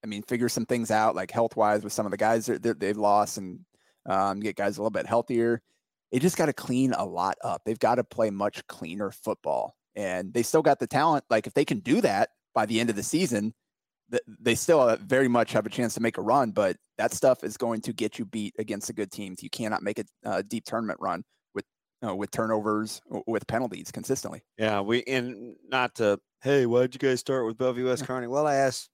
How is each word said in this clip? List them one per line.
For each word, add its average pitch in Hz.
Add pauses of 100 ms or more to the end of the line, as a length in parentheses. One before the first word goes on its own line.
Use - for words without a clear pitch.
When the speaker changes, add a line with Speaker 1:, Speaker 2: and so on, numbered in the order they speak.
Speaker 1:
I 110
mean, 104
figure 120
some 117
things 117
out, 107
like, 92
health-wise 107
with 101
some 107
of 98
the 101
guys 110
that, 120
that 117
they've 101
lost 104
and, 92 (440)
um, 98
get 104
guys 101
a -
little 98
bit -
healthier. 117 (480)
They 120
just 175
gotta 156
clean 127
a -
lot 90
up. -
They've 107
gotta 120
play 110
much 101
cleaner 98
football. 71 (200)
And 92
they 120
still 160
got 143
the 123
talent. 143
Like, 110
if 107
they 151
can 113
do 208
that 110 (260)
by 110
the 110
end 117
of 104
the 104
season, 113 (560)
th-, 123
they 113
still, 156
uh, 117
very 131
much 120
have 107
a 110
chance 117
to -
make 113
a 98
run, 117
but 95 (220)
that 110
stuff 131
is 107
going 117
to 113
get 110
you 113
beat 107
against 107
the 120
good 101
teams. 92
You 101
cannot 107
make 101
a, 107 (180)
uh, 98
deep 110
tournament 113
run 92 (300)
with, 101 (420)
uh, 98
with 98
turnovers, 107
w-, -
with 110
penalties 120
consistently. - (160)
Speaker 2:
Yeah, 107
we, 113
and 120 (100)
not 127
to, 104 (220)
"Hey, 135
why'd 123
you 135
guys 131
start 131
with 113
Bellevue 127
West 127
Speaker 1:
Yeah. 127
Speaker 2:
Kearney?" 127
Well, 139
I 143
asked 135